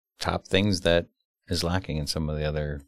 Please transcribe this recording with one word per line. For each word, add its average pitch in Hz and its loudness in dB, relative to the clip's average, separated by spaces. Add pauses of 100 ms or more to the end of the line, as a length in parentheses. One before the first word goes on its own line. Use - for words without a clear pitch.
(200)
top - -4
things 95 2
that 85 4 (400)
is 85 -2
lacking 85 -2
in 76 -4
some 78 -2
of 76 -4
the 76 -2
other, 76 -2